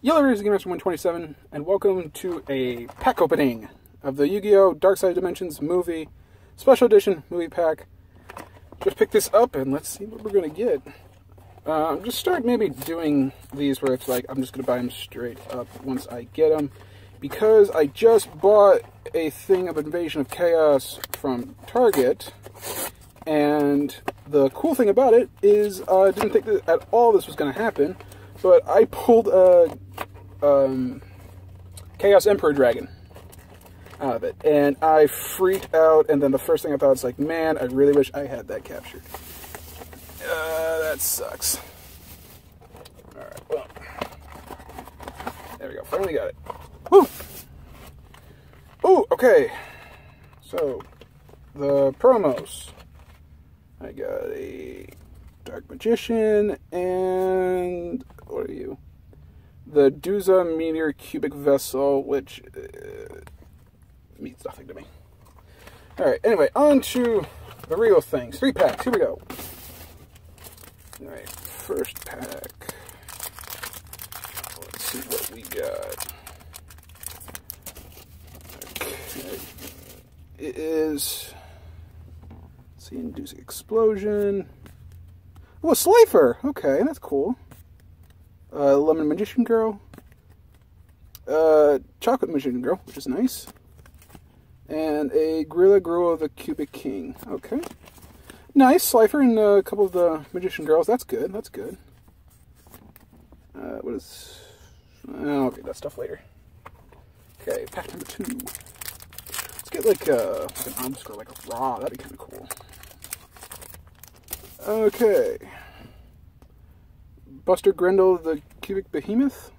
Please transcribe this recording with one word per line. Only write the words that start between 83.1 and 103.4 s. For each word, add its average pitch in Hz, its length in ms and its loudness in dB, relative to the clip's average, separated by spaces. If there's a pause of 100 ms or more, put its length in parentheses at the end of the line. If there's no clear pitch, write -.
Explosion. 208 1080 -2 (1120)
Oh, 320 80 0
a - 60 4
Slifer! 339 680 6
Okay, 269 380 -2
that's 302 160 -4
cool. 151 380 -4 (1160)
Uh, 139 260 2
Lemon 156 280 2
Magician 196 380 -2
Girl. 220 360 0 (1500)
Uh, 151 500 4 (220)
Chocolate 233 300 -2
Magician 135 300 -4
Girl, 151 260 -4
which - 100 -18
is 143 100 -14
nice. 185 400 -4 (1200)
And 151 440 -4
a 156 320 0
Gorilla 185 360 4
Gruul 170 380 -2
the 156 120 -4
Cubic - 420 -10
King. - 420 -10 (140)
Okay. 220 320 -8 (920)
Nice, 277 280 6
Slifer 233 380 4
and 233 180 4
a 202 240 4
couple 202 220 0
of 185 80 -4
the 165 400 0
Magician 180 320 -8
Girls. 156 220 2
That's 240 180 -2
good, 127 280 -6
that's 214 180 -12
good. - 260 -14 (1800)